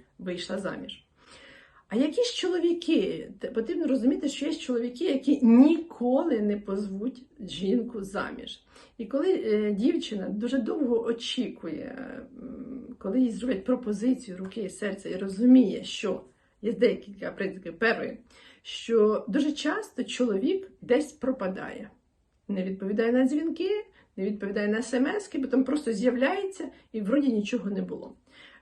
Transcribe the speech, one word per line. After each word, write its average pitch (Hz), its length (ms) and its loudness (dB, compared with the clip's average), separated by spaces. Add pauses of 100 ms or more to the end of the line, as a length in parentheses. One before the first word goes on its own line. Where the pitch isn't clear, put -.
(180)
вийшла 180 400 -8
заміж. - 480 -10 (840)
А 202 80 -2
які 311 260 2
ж - 140 -2
чоловіки? 339 1040 0
Те-, - 120 -6
потрібно 302 360 -2
розуміти, 269 420 2
що - 180 -4
є 320 80 -2
чоловіки, 247 500 -4
які 277 420 4
ніколи 269 920 6
не 208 160 0
позвуть 202 640 -6 (180)
жінку 196 640 -2
заміж. - 580 -10 (380)
І 226 80 -8
коли, 339 400 0
е, 214 260 2
дівчина 214 560 0
дуже 240 300 -2
довго 240 460 0
очікує, - 920 -6 (400)
м, - 600 -14
коли 220 220 0
їй 247 100 4
зроблять 196 340 -4
пропозицію 220 720 -2
руки 190 260 -8
і 185 60 -4
серця, 196 400 -8
і 180 80 -6
розуміє, 202 680 6
що - 400 -6 (380)
є 214 100 -2
декілька 190 580 0
признаків. - 480 -8
Перший, - 400 -2 (440)
що 214 640 2
дуже 294 240 0
часто 320 520 -4
чоловік 254 640 -2 (100)
десь 247 320 0
пропадає. 208 800 -6 (580)
Не 190 140 -2
відповідає 208 500 -2
на 254 140 4
дзвінки, 320 440 -2 (460)
не 196 80 -4
відповідає 208 440 -2
на 214 140 0
смски, 311 560 -2
потім 262 260 2
просто 254 280 -2
з'являється 269 760 0 (240)
і 220 80 -6
вроді 254 320 2
нічого 208 380 -2
не 185 120 -2
було. - 340 -10 (460)